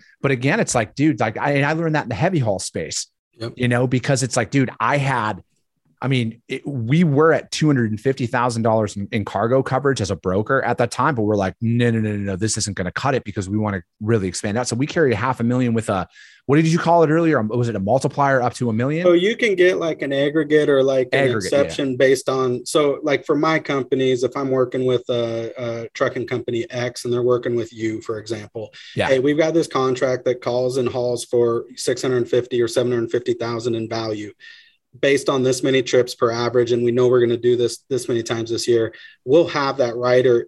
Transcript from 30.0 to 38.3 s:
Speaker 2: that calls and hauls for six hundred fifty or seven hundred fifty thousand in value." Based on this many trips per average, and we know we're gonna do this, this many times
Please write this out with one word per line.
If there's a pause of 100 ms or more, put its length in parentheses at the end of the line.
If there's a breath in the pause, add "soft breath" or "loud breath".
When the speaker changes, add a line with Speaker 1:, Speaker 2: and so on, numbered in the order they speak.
Speaker 2:
that
calls
and
hauls
for (100)
six
hundred
fifty
or
seven
hundred
fifty
thousand
in
value." (680 loud breath)
Based
on
this
many
trips
per
average,
and
we
know
we're
gonna
do
this, (100)
this
many
times